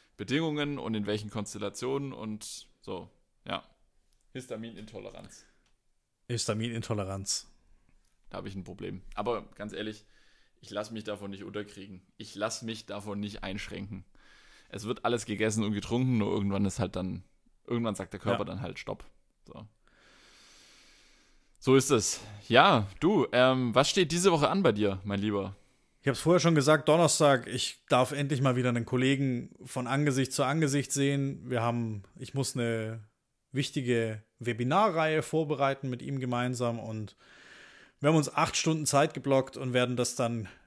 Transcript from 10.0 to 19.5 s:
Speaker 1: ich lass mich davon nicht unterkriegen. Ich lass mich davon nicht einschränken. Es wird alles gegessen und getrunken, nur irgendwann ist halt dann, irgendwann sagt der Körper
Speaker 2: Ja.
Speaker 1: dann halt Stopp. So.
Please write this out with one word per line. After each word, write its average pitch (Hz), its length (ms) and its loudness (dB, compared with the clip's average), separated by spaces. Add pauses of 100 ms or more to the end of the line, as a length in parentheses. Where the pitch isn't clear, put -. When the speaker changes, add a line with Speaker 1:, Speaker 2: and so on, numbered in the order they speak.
Speaker 1:
ich - 100 -20
lass 107 200 -6
mich 110 140 -10
davon 101 260 -8
nicht 98 140 -12
unterkriegen. 101 580 -12 (140)
Ich - 180 -16
lass 107 280 -4
mich 113 240 -10
davon 101 340 -8
nicht 104 240 -6
einschränken. 95 600 -8 (640)
Es - 160 -10
wird 120 200 -4
alles 117 220 0
gegessen 107 380 2
und 107 80 0
getrunken, 120 460 2
nur 101 140 2
irgendwann 98 320 2
ist 95 160 0
halt 92 160 -2
dann, 92 260 -4 (440)
irgendwann 117 280 -2
sagt 95 200 -10
der 98 60 -12
Körper 104 200 0
Speaker 2:
Ja. 101 40 -4
Speaker 1:
dann 95 180 -6
halt 95 160 -8
Stopp. - 260 -10 (400)
So. - 220 -18 (1900)